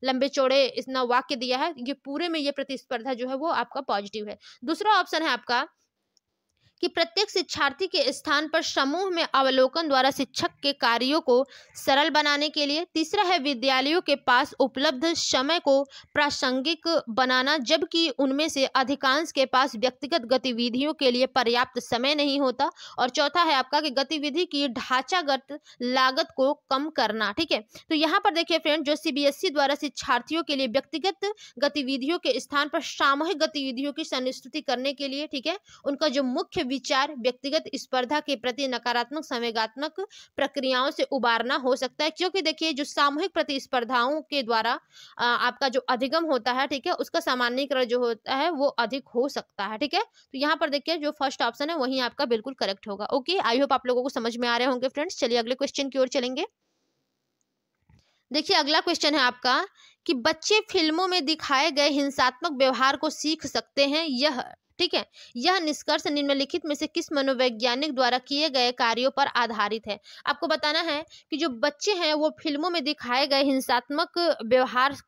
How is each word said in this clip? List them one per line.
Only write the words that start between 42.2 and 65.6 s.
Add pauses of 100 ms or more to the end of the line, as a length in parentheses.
देखिए
जो
सामूहिक
प्रतिस्पर्धाओं
के
द्वारा, (380)
अ,
आपका
जो
अधिगम
होता
है,
ठीक
है,
उसका
सामान्यीकरण
जो
होता
है
वो
अधिक (100)
हो
सकता
है,
ठीक
है।
तो
यहाँ
पर
देखिए
जो
फर्स्ट
ऑप्शन
है
वही
आपका
बिल्कुल
करेक्ट
होगा।
ओके,
I
hope
आप
लोगों
को
समझ
में
आ
रहे
होंगे
फ्रेंड्स।
चलिए
अगले
क्वेश्चन
की
ओर
चलेंगे। (1900)
देखिए
अगला
क्वेश्चन
है
आपका (400)
कि
बच्चे
फिल्मों
में
दिखाए
गए
हिंसात्मक
व्यवहार
को
सीख
सकते
हैं,
यह, (340)
ठीक
है, (300)
यह
निष्कर्ष